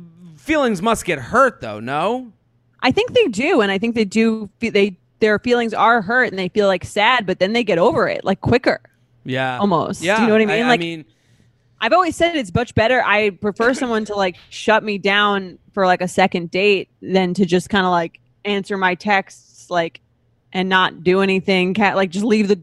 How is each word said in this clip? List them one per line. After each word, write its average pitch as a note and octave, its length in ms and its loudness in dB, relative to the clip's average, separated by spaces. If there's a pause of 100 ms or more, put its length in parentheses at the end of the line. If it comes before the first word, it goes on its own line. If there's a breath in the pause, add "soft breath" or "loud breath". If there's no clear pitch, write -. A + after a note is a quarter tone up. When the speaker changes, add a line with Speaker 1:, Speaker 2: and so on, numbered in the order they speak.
(360)
Speaker 1:
feelings B3 460 -2
must A3+ 220 0
get D#3+ 160 -2
hurt A#3 400 0
though, G#2+ 180 -10
no? F#3 540 -4 (500)
Speaker 2:
I B3+ 100 2
think A4+ 220 -2
they A#4 140 4
do, C4 320 0
and G3+ 100 2
I F#3+ 80 -2
think A3+ 160 -4
they A3+ 100 2
do A3 540 0
fe-, A3+ 120 -6
they, G3+ 280 0 (220)
their G#3+ 180 2
feelings A#3 360 0
are A3+ 280 4
hurt A#3 280 0
and F#3+ 80 -10
they F3+ 100 -2
feel, G#3 180 0
like, F#3 180 0
sad, A#3 420 2
but F3+ 120 -4
then F#3+ 140 0
they A#3+ 100 0
get F3+ 160 0
over A3 300 2
it, - 160 -6
like, - 160 -2
quicker. - 400 0 (440)
Speaker 1:
Yeah. C3 340 -4
Speaker 2:
Almost. D#3+ 420 0
Do D#3+ 60 -6
you F#3+ 60 2
Speaker 1:
Yeah. A3 140 2
Speaker 2:
know G#3+ 60 2
what A3 100 4
I G#3+ 40 0
mean? - 160 0
Speaker 1:
I, B3 40 0
I - 20 0
Speaker 2:
Like, A#3 120 2
Speaker 1:
mean, E3 240 -8 (760)
Speaker 2:
I've A#3 120 -2
always F4 240 2
said E4+ 200 0
it's G3 180 -4
much A#3+ 200 -2
better. A#3+ 300 2
I G#3 260 2
prefer G#3 440 -2
someone A#3 320 -4
to, G#3 100 -8
like, F#3 200 -2 (140)
shut A3 320 0
me G#3 160 -4
down G3 600 0 (140)
for, G3 140 0
like, F3+ 140 2
a F3+ 80 -4
second F3+ 420 0
date F#3+ 380 0 (120)
than F#3 340 0
to G3 120 0
just F3 220 0
kinda, F#3+ 220 0
like, E3+ 280 -2 (260)
answer G3+ 320 -4
my F#3 200 0
texts, - 760 -4
like, E3+ 300 -4 (520)
and F#3+ 160 -4
not F#3 360 0
do F#3 160 2
anything, F#3+ 540 0
ca-, F#3+ 200 0
like, F#3+ 160 0
just G3+ 140 -4
leave G#3+ 240 2
the, G3 140 2